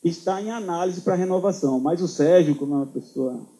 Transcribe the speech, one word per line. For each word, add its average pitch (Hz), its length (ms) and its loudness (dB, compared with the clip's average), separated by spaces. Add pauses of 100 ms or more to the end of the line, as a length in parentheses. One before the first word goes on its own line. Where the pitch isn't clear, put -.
Está 190 380 -2
em 214 100 -6
análise 185 520 -4
pra 190 120 0
renovação, 185 640 0
mas 156 220 0
o 180 80 -2
Sérgio, 156 480 4
como 143 180 -4
é - 40 0
uma 139 80 -2
pessoa 127 600 -6 (140)